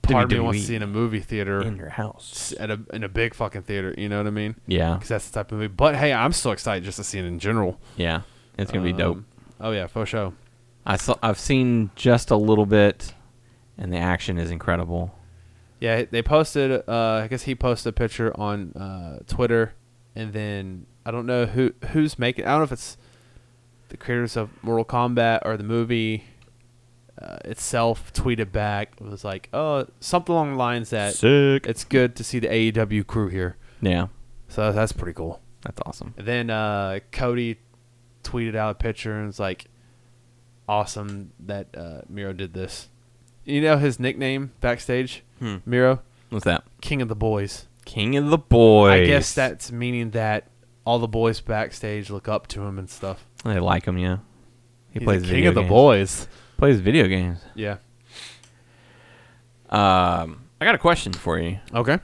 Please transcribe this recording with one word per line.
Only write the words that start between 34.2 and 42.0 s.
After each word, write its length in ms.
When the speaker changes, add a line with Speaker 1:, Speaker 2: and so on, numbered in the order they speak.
Speaker 1:
So 220
that's 220
pretty 220
cool. 260
Speaker 2:
That's 240
awesome. 320
Speaker 1:
And 100
then, 220
uh, 500
Cody 460
tweeted 320
out 180
a 20
picture 440
and 80
was 140
like, 260
"Awesome 720
that, 260
uh, 320